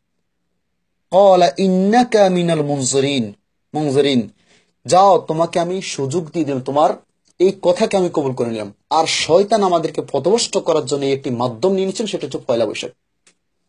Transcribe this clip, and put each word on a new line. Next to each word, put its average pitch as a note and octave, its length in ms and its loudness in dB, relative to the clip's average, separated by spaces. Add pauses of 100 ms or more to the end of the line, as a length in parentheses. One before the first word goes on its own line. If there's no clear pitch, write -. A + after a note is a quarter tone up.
(1080)
ক্বালা F#3 480 6
ইন্নাকা G3 720 2
মিনাল E3+ 340 0
মুনজিরিন, C3+ 680 -2 (400)
মুনজিরিন, C#3 560 0 (560)
যাও, F3+ 340 4
তোমাকে E3 400 -4
আমি F3+ 220 -4
সুযোগ D3 500 -6
দিয়ে E3 140 -4
দিলাম, C3+ 160 -4
তোমার C#3+ 280 0 (500)
এই F#3+ 120 2 (100)
কথাকে G3 360 0
আমি F3+ 160 0
কবুল C3+ 200 -2
করে B2+ 160 -4
নিলাম। G#2+ 240 -8 (160)
আর D#3+ 160 2
শয়তান G3+ 580 2
আমাদেরকে D#3+ 380 -2
পথভ্রষ্ট E3+ 560 -2
করার D#3 280 0
জন্য C#3 200 -4
একটি C3+ 240 -2
মাধ্যম A#2+ 400 -2
নিয়ে F#3+ 160 -2
নিয়েছেন, F#3+ 200 -6
সেটা F3 200 -6
হচ্ছে C#3+ 220 -8
পয়লা A#2 180 0
বৈশাখ। - 260 -8 (760)